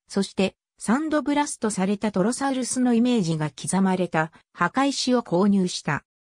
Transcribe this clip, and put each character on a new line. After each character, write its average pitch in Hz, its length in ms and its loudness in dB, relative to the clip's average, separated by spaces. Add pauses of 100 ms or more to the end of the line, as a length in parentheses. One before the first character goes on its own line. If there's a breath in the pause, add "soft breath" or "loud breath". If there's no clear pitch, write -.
そ - 160 -4
し - 120 -8
て 190 200 -2 (240)
サ 233 200 4
ン 311 100 -2
ド 302 140 2
ブ 285 120 0
ラ 294 120 2
ス - 120 -10
ト 220 120 -2
さ 190 160 0
れ 208 100 0
た 208 160 -2
ト 185 100 2
ロ 226 100 2
サ 277 180 -2
ウ 269 40 -2
ル 254 100 -2
ス 254 160 -4
の 247 140 4
イ 226 60 4
メ 247 180 2
ー 196 40 2
ジ 160 160 0
が 151 120 -2
刻 - 300 -4
ま 185 160 2
れ 180 120 -2
た 160 240 -2 (200 soft breath)
墓 262 340 -2
石 262 280 -2
を 240 80 0
購 180 240 0
入 196 200 2
し - 160 -8
た。 143 220 -6 (180)